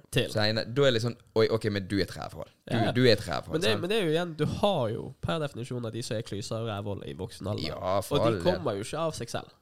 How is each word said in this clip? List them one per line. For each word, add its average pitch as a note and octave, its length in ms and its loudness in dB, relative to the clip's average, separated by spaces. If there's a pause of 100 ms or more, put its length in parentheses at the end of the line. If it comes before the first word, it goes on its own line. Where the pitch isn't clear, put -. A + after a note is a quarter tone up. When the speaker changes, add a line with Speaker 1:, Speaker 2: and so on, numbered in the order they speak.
Speaker 1:
Til. G2+ 220 0
Speaker 2:
senere, G#2+ 420 2
da C#3 80 2
er C#3+ 100 6
det - 20 6
litt A2+ 100 2
sånn, A#2 140 -2 (180)
"Oi, A2 120 6
OK, A2 220 2
men G2+ 180 0
du G2+ 120 0
er - 20 6
et E2+ 80 0
rævhål. - 380 -10 (240)
Du, - 60 0
Speaker 1:
Ja. - 140 2
Speaker 2:
du B2+ 140 4
er A#2+ 80 10
et G2+ 60 4
rævhål", C#2 320 -4
Speaker 1:
Men D#3 100 0
det, G#3 80 2
Speaker 2:
sant? G3+ 120 0
Speaker 1:
men F3 80 -2
det A3 120 2
er F#3 40 0
jo D#3 60 2
igjen, E3 260 -2
du D3+ 80 2
har E3 440 2
jo A2+ 320 -6
per E3+ 180 -2
definisjon B2 460 -6
av A2 60 -4
de A2 100 -6
som A2+ 160 -4
er A2 60 -2
klyser G#2+ 320 -6
og A#2 120 -2
rævhål G2+ 400 -6
i D2 60 -8
voksen - 340 -8
alder. F#2 200 -2
Speaker 2:
Ja, F#2 340 0
for C#3+ 180 -2
Speaker 1:
Og - 40 2
de A2+ 40 6
Speaker 2:
all G2+ 160 2
del. - 0 -
Speaker 1:
kommer E3+ 340 0
jo G2 60 -4
ikke D3 140 -8
av D#3+ 160 -2
seg - 160 -8
selv. - 200 -8 (120)